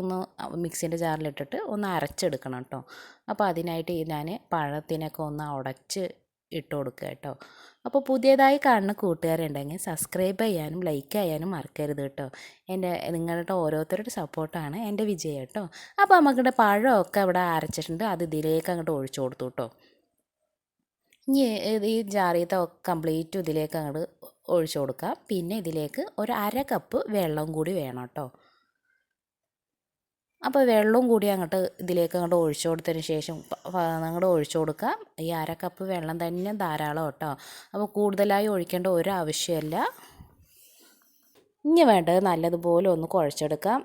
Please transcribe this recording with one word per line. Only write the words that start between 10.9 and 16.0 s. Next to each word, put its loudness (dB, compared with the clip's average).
ചെയ്യാനും -2
മറക്കരുത് -6
കേട്ടോ. -8
എൻ്റെ, -2
നിങ്ങളുടെ -2
ഓരോരുത്തരുടെ -2
സപ്പോർട്ടാണ് -6
എൻ്റെ -2
വിജയം -4
കേട്ടോ. -8